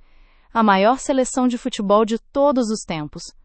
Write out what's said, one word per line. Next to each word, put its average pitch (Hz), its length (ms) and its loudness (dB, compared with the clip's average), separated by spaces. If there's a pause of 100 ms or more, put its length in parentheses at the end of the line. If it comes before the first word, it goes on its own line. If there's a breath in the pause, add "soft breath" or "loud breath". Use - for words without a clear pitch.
(520)
A 233 100 0
maior 214 360 4
seleção 254 500 0
de 240 100 -4
futebol 214 460 0
de 220 140 -4
todos 269 520 0
os 214 160 -6
tempos. 160 360 -10 (220)